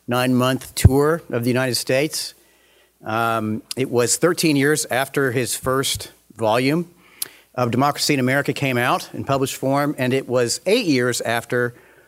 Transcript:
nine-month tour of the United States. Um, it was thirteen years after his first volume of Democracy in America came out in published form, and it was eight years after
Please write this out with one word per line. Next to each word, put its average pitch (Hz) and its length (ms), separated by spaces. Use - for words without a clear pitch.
nine-month 127 640
tour 147 560
of 120 140
the 123 60
United 127 260
States. - 580
Um, 110 580
it 131 140
was 120 260
thirteen 165 400
years 147 300
after 135 480
his 120 200
first - 600
volume 127 560
of 123 160
Democracy 143 420
in 135 80
America 135 320
came 131 240
out 139 360
in 107 120
published 135 320
form, 143 400
and 127 160
it 135 160
was 120 360
eight 220 200
years 127 340
after 120 560